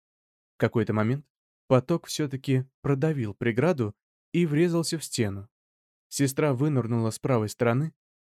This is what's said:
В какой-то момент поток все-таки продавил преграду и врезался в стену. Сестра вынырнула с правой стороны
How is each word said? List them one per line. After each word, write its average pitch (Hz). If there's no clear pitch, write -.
В -
какой-то 110
момент 110
поток 135
все-таки 135
продавил 139
преграду 117
и 175
врезался 165
в 135
стену. 101
Сестра 139
вынырнула 120
с -
правой 117
стороны 127